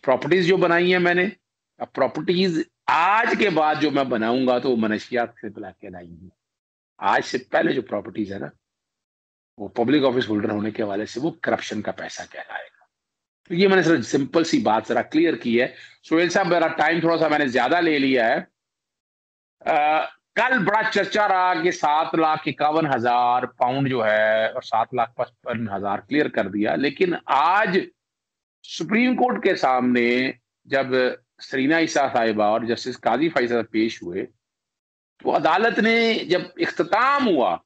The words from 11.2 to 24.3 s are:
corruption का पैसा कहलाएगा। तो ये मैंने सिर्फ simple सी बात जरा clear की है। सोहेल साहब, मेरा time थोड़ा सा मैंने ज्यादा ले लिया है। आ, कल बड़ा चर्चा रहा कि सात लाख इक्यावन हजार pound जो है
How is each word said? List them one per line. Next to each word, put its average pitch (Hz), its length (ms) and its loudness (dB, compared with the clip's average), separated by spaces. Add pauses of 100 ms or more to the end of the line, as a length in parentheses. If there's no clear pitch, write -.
corruption 113 380 -4
का 98 100 -6
पैसा - 340 -12
कहलाएगा। - 440 -14 (800)
तो 175 80 -6
ये 190 120 4
मैंने 190 160 6
सिर्फ 156 200 4
simple 143 400 0
सी 151 180 0
बात 110 260 0
जरा 117 140 -2
clear 160 340 0
की 120 240 0
है। 131 160 -2 (280)
सोहेल 165 260 0
साहब, 185 180 0
मेरा 165 200 2
time 160 360 0
थोड़ा 165 140 2
सा 156 120 2
मैंने 147 200 0
ज्यादा 127 300 2
ले 160 200 0
लिया 131 280 2
है। 156 200 -2 (1200)
आ, 151 380 2 (300)
कल 247 240 0
बड़ा 202 300 0
चर्चा 208 360 0
रहा 185 380 2
कि 175 80 2
सात 156 440 0
लाख 156 320 0
इक्यावन 151 380 0
हजार 123 600 2
pound 127 440 -2
जो 127 120 -2
है 107 520 2